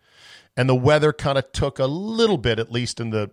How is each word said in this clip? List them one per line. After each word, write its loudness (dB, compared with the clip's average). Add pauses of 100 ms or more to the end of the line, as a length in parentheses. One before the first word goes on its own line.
(540)
and 0
the 4
weather 4
kinda -2
took -4
a 0
little 0
bit, 0
at -6
least -4
in -6
the -4